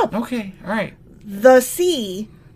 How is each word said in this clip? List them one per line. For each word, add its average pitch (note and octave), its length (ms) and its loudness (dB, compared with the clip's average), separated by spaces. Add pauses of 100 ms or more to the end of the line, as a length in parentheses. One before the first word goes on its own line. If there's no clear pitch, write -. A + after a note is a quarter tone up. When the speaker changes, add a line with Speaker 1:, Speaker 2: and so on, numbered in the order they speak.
Speaker 1:
up. A4 120 -2
Speaker 2:
Okay, A3+ 400 -8 (100)
all F3+ 60 -8
right. G3 240 -6 (300)
Speaker 1:
The A3 360 6
Sea A#3 680 -4 (260)